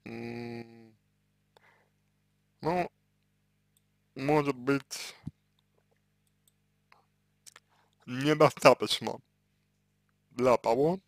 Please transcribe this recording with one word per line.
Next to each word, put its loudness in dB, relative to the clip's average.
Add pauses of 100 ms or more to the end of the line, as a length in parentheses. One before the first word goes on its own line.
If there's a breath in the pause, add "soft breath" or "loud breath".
м, -14 (1700 soft breath)
ну, -2 (1200)
может 0
быть, -6 (3000)
недостаточно 2 (1120)
для 2
того 0